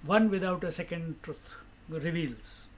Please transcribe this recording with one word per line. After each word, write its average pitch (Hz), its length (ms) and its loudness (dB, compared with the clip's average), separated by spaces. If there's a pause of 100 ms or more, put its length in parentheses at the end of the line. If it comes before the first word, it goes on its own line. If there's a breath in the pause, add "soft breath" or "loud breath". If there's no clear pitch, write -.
one 214 260 6
without 185 320 0
a 175 80 0
second 165 520 -4
truth - 340 -12 (320)
reveals. 156 880 -4